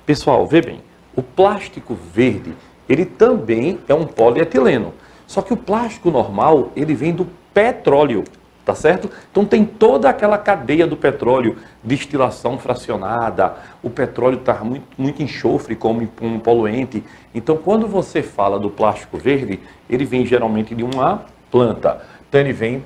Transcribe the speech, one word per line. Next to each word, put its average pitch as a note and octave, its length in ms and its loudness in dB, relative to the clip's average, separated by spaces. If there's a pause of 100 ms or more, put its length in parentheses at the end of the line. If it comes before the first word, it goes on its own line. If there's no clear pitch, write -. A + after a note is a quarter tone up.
Pessoal, C3+ 400 2
vê E3 160 4
bem, D#2+ 200 -6 (340)
o C3 80 -2
plástico F#3+ 760 -2 (160)
verde, G2+ 400 0 (360)
ele D3 160 0
também E3+ 800 0
é C#3 60 4
um D#3+ 120 2
polietileno. C3 880 2 (320)
Só - 160 -4
que - 120 -4
o G#3+ 40 0
plástico G#3+ 540 -4
normal, A#2+ 640 2
ele D3+ 180 -2
vem D3 200 -2
do E3+ 120 -4 (280)
petróleo, D3 720 2 (400)
tá F#2+ 100 0
certo? F#3 340 0 (220)
Então G3+ 140 2
tem G#3+ 180 4
toda A#3+ 460 4
aquela G#3 280 2
cadeia E3 480 0
do D3+ 120 -4
petróleo, B2+ 580 0 (260)
destilação B2+ 760 -2
fracionada, G#2+ 1000 -2 (260)
o - 80 -8
petróleo B2+ 500 -2
tá A#2 160 0
muito, A2+ 280 -8 (140)
muito C#3+ 260 -4
enxofre C3 500 -2
como A2+ 320 -2 (160)
um A2+ 160 -4
poluente. A#2 640 0 (320)
Então A#2+ 220 -2
quando G#3+ 320 0
você F#3 340 -4
fala G2+ 380 -2
do G2+ 100 -4
plástico G#2 480 -2
verde, A2+ 440 -2 (280)
ele C3 140 0
vem B2 220 0
geralmente A2+ 500 0
de A2+ 80 -4
uma C3+ 400 -2 (260)
planta. A2+ 520 0 (260)
Então C#3 140 2
ele C#3 100 0
vem, A#2 340 -4